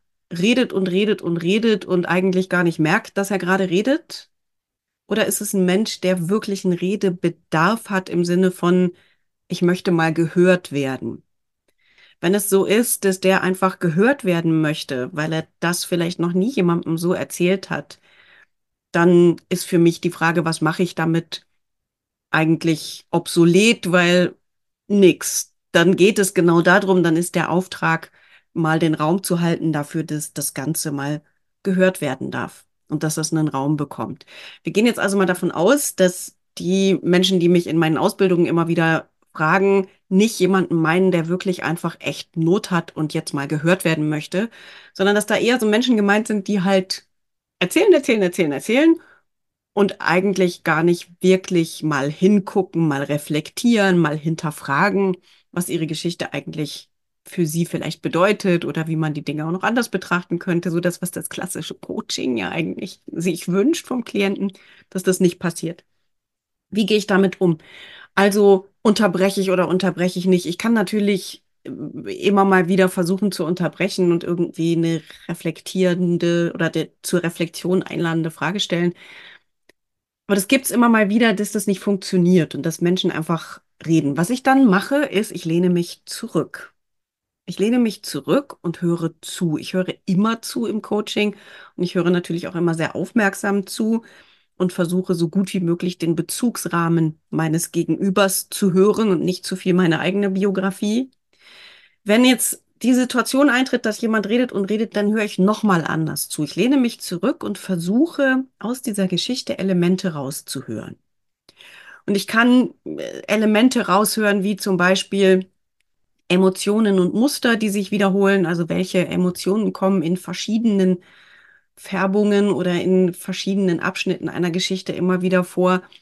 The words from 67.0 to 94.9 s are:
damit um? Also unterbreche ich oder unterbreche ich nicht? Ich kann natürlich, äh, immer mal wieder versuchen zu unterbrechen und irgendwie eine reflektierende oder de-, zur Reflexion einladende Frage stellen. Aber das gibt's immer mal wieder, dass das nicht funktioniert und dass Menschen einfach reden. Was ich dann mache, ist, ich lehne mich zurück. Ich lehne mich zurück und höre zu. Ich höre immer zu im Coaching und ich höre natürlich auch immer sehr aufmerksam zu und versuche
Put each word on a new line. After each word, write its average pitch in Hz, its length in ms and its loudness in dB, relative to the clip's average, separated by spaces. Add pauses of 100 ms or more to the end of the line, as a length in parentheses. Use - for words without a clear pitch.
damit 190 340 2
um? 170 180 2 (560)
Also 196 540 4 (140)
unterbreche 196 580 2
ich 190 100 0
oder 180 180 2
unterbreche 180 500 0
ich 180 80 -4
nicht? 180 200 4
Ich 175 120 -6
kann 226 160 0
natürlich, 202 680 -2 (200)
äh, - 60 -14
immer - 720 0
mal 185 240 4
wieder 185 200 4
versuchen 190 440 0
zu 180 120 -4
unterbrechen 175 680 0
und 170 120 0
irgendwie 165 520 -2
eine 165 260 0 (260)
reflektierende 175 1300 -2
oder 165 160 -2
de-, 160 200 -4 (120)
zur 170 200 -2
Reflexion 170 600 -4
einladende 165 480 -4
Frage 170 300 -4
stellen. 175 340 -2 (1300)
Aber 202 60 0
das 196 140 0
gibt's 262 220 0
immer 240 200 4
mal 214 180 4
wieder, 226 240 2
dass 208 200 -4
das 208 140 -4
nicht 196 140 -2
funktioniert 185 720 2
und 147 100 -6
dass 165 180 -6
Menschen 180 280 0
einfach - 520 -6 (240)
reden. 147 320 0
Was 165 100 0
ich 254 140 -4
dann 269 240 4
mache, 202 300 2
ist, 220 360 -2
ich 185 140 -10
lehne 175 240 2
mich 175 340 -2
zurück. - 720 -8 (720)
Ich 175 120 -10
lehne 226 200 0
mich 220 240 -2
zurück 160 600 -4
und 170 200 -6
höre 165 300 -2 (100)
zu. 160 360 -4
Ich - 140 -12
höre 185 220 -4 (100)
immer 214 380 0
zu 233 240 -6
im 208 160 -4
Coaching 208 520 -2 (420)
und 180 80 -4
ich 175 100 -4
höre 175 160 2
natürlich 175 360 -2
auch 185 100 -10
immer 170 180 0
sehr 160 200 -4
aufmerksam 196 720 -2
zu 226 380 -2 (540)
und 185 140 0
versuche 180 420 -2